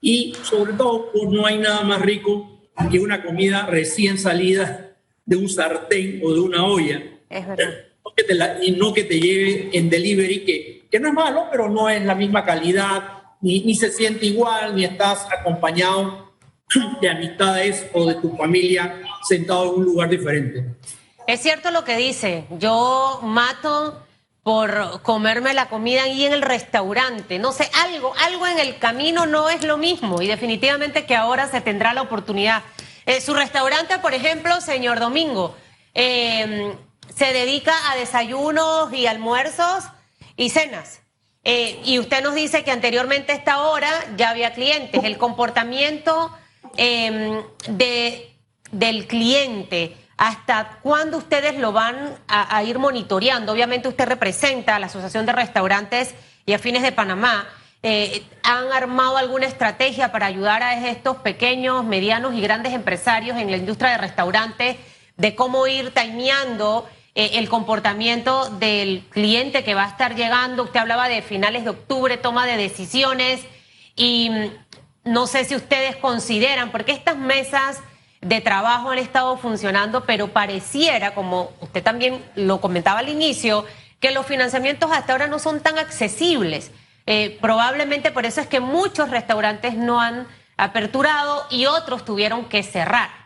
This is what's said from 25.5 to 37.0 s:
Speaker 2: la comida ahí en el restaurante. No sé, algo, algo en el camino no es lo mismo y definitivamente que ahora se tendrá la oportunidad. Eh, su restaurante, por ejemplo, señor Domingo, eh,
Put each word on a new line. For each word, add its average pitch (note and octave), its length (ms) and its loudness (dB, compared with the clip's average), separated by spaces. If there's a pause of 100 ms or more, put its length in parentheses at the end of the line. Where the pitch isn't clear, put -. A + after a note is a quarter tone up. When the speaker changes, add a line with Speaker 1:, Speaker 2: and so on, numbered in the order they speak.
Speaker 2:
la C4 140 2
comida A#3+ 360 0
ahí C4+ 220 0
en C#4+ 60 4
el C#4+ 100 2
restaurante. A3+ 960 0
No A#3+ 140 0
sé, C#4 180 -2 (140)
algo, D#4 360 -4
algo F4 280 2
en F4 120 0
el C4+ 180 -2
camino A#3 480 0
no G3+ 240 2
es E4 160 -2
lo D4+ 120 2
mismo B3+ 440 0
y F#3 60 -2
definitivamente C#4 800 0
que B3 100 2
ahora B3 320 2
se C4 120 -2
tendrá G#3+ 340 0
la C4 80 -2
oportunidad. G#3+ 640 0 (420)
Eh, B3+ 160 2
su D4 120 -4
restaurante, C#4+ 680 0
por E4 140 0
ejemplo, D#4+ 480 0
señor B3 380 -2
Domingo, A#3+ 560 0 (380)
eh, A3+ 800 -2 (400)